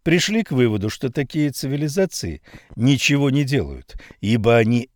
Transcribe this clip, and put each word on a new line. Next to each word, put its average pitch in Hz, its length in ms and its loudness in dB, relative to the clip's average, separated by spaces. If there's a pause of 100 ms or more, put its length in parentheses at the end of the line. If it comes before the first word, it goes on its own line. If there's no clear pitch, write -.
пришли 202 420 0
к - 80 -8
выводу, 110 380 0
что 131 200 -6
такие 147 420 -4
цивилизации 143 880 -4 (360)
ничего 139 520 2
не 143 140 2
делают, 87 520 -4 (260)
ибо 113 340 2
они 117 400 2